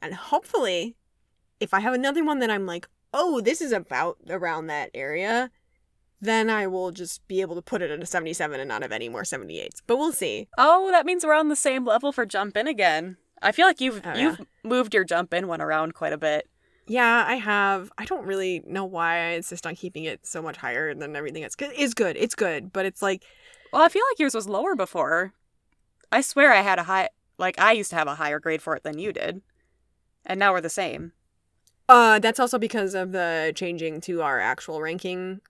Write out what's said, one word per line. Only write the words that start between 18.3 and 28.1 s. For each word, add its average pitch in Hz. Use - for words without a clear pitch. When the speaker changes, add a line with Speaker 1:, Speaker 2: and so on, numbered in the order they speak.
Speaker 1:
know 190
why 170
I 170
insist 170
on 170
keeping 175
it 156
so -
much 160
higher 139
than 147
everything 151
else. -
'Cause 285
it's 285
good. 185
It's -
good. 175
But 190
it's -
like 190
Speaker 2:
Well, 294
I 330
feel 392
like 453
yours 285
was 214
lower 226
before. 175
I 240
swear -
I 202
had 196
a 170
high, 190
like, 180
I 214
used 214
to 175
have 156
a 143